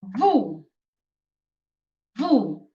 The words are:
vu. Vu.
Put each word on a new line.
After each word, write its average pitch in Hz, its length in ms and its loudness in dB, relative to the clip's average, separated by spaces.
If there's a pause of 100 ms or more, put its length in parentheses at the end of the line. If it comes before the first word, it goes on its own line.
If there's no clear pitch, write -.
(180)
vu. 254 460 0 (1500)
Vu. 233 560 0